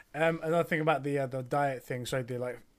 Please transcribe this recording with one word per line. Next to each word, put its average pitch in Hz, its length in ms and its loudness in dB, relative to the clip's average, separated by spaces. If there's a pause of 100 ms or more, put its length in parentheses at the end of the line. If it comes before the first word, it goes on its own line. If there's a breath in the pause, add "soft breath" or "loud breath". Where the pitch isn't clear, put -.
(160 loud breath)
Um, 165 280 2
another 165 200 2
thing 165 160 0
about 151 240 2
the, 143 160 0
uh, 135 80 0
the 131 160 -4
diet 139 400 0
thing, 123 220 -4
so 131 180 -2
the, 123 140 -6
like, 123 220 -6 (200)